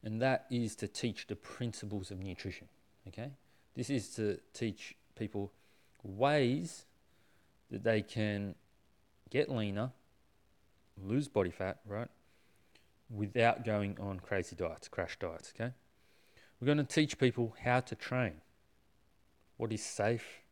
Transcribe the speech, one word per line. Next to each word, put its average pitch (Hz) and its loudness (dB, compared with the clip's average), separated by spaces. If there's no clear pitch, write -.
And 110 -4
that 131 2
is 120 0
to 104 -4
teach - -4
the 104 -6
principles 107 -6
of 95 -10
nutrition, 92 -8
okay? 113 -10
This 123 -4
is 135 0
to 104 0
teach - -6
people 101 -4
ways 135 2
that 110 -6
they 110 4
can 104 0
get 139 2
leaner, 110 0
lose 113 0
body 92 4
fat, 95 -4
right, 107 -6
without 113 2
going 104 2
on 98 -2
crazy 92 -2
diets, 82 -4
crash - -4
diets, 85 -8
okay? 117 -4
We're 123 0
gonna 147 6
teach 147 2
people 120 4
how 123 4
to - -6
train, 120 0
what 117 -2
is 107 -2
safe - 0